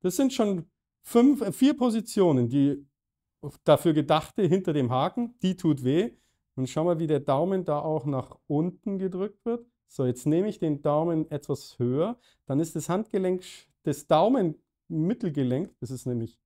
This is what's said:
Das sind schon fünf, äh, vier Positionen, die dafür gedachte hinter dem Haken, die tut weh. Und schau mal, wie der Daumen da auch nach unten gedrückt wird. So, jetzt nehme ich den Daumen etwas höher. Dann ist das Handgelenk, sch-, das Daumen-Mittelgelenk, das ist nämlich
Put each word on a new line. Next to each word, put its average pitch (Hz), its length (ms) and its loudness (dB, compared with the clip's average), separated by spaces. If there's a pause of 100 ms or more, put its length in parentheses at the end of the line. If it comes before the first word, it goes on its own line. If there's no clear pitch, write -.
Das 180 120 -2
sind 269 180 2
schon 202 380 -2 (320)
fünf, 262 400 4
äh, 202 100 -4
vier 277 240 4
Positionen, 190 720 2
die 143 380 0 (760)
dafür 160 280 4
gedachte 151 500 0
hinter 180 300 2
dem 135 180 0
Haken, 226 520 -2
die 185 140 0
tut 143 280 0
weh. 175 280 0 (440)
Und 131 120 -4
schau 160 160 -2
mal, 175 140 0
wie 165 80 -2
der 147 140 0
Daumen 175 440 0
da 147 160 -2
auch 156 240 -4
nach 139 420 -6
unten 180 520 -4
gedrückt 190 460 -6
wird. 233 220 -6 (220)
So, - 160 -4
jetzt 123 220 -2
nehme 175 220 2
ich - 100 -8
den 147 240 -2
Daumen 156 480 0
etwas - 480 -8
höher. 147 400 0 (280)
Dann 139 140 0
ist 165 160 -4
das 151 120 -6
Handgelenk, 185 540 -2
sch-, - 240 -20 (160)
das 147 240 -6
Daumen-Mittelgelenk, 165 1700 0
das 123 100 -10
ist 127 160 -10
nämlich 117 400 -6